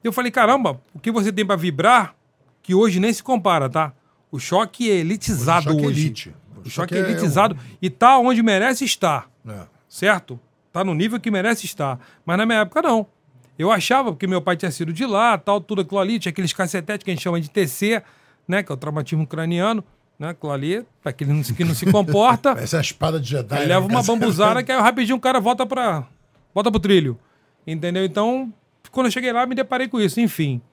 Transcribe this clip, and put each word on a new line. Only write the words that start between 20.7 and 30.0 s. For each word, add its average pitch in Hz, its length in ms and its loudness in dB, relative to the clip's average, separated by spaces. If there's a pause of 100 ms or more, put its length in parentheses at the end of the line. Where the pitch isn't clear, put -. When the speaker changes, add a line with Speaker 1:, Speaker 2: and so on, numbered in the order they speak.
Speaker 1:
pra 147 80 -6
aquele 143 220 -2
não 147 120 0
se, 127 80 -4
que 170 120 -2
não 165 100 0
se - 160 0
comporta. 208 640 4
Speaker 2:
<laughs> 165 60 -2
Essa - 180 -4
é - 20 2
a - 20 0
espada 160 400 -4
de 120 80 -6
Jedi, 127 260 -4
Speaker 1:
Aí 143 80 -2
Speaker 2:
né? 170 120 2
Speaker 1:
leva 190 120 2
uma 233 140 2
Speaker 2:
Essa 220 120 0
Speaker 1:
bambuzada 220 500 2
que 269 100 -4
aí 262 80 2
rapidinho 240 360 2
o - 40 -4
cara 254 180 2
volta 240 280 0
pra, 208 400 -2 (480)
volta 214 160 0
pro 208 100 0
trilho. 165 380 4 (480)
Entendeu? 175 380 -2
Então, 226 480 -2 (380)
quando 254 160 0
eu 220 60 0
cheguei 247 200 -4
lá, 240 120 2
me 254 100 -4
deparei 262 340 -2
com 240 120 -2